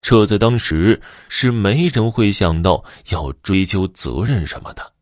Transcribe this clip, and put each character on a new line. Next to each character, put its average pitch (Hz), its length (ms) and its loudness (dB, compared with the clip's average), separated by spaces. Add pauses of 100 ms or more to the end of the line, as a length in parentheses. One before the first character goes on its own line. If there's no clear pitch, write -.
这 110 240 4
在 104 140 0
当 117 180 2
时 90 460 0 (260)
是 127 220 -2
没 117 380 0
人 117 200 0
会 113 220 2
想 82 320 0
到 87 220 2 (240)
要 76 240 -6 (100)
追 95 240 0
究 95 220 -2
责 65 360 -6
任 113 220 -2
什 62 160 -12
么 - 120 -16
的。 - 260 -18